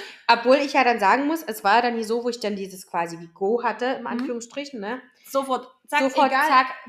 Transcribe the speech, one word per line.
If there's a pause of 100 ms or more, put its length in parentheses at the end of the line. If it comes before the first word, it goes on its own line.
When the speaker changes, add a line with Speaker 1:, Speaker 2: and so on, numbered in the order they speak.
(300)
Speaker 1:
obwohl
ich
ja
dann
sagen
muss,
es
war
dann
nie
so,
wo
ich
dann
dieses
quasi
wie
Go
hatte,
im
Speaker 2:
Mhm.
Speaker 1:
Anführungsstrichen,
ne? (240)
Speaker 2:
Sofort, (220)
zack,
Speaker 1:
Sofort,
Speaker 2:
egal,
Speaker 1:
zack, (220)